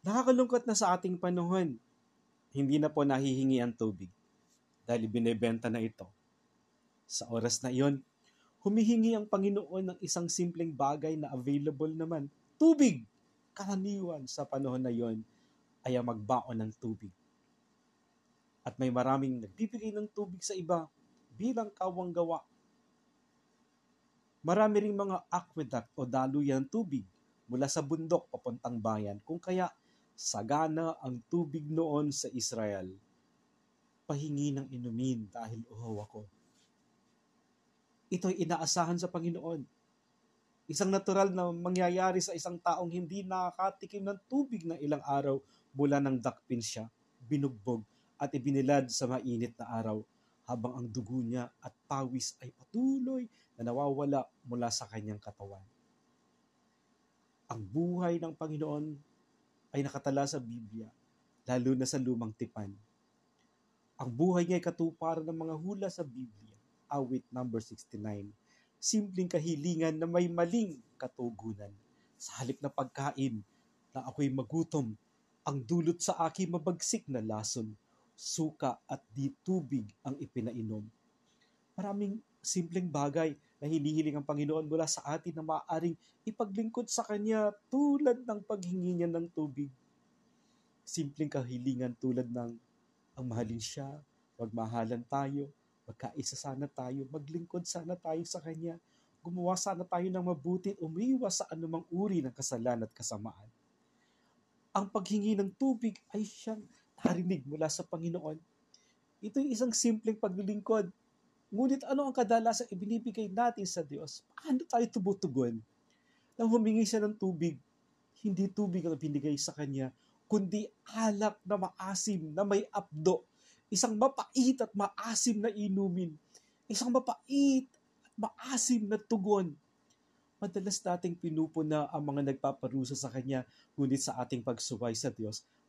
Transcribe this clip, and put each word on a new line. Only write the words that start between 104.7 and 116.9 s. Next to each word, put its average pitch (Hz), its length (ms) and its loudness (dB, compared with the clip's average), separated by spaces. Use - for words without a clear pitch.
Ang 196 160 0
paghingi 208 400 0
ng 196 240 0
tubig 247 400 0
ay 214 80 -2
siyang 214 400 -8
narinig 175 480 0
mula 156 160 -2
sa - 160 -4
Panginoon. 165 560 -6
Ito 269 160 0
ay 262 160 0
isang 240 160 0
simpleng 220 480 2
paglilingkod. 208 640 0
Ngunit 262 320 2
ano 277 240 0
ang 262 80 -4
kadalasang 233 560 2
ibinibigay 214 560 -4
natin 214 400 0
sa 175 160 -4
Diyos? 143 480 -10
Paano 285 400 0
tayo 233 160 4
tumutugon? 160 720 0
Nang 226 100 2
humingi 220 380 6
siya 220 160 2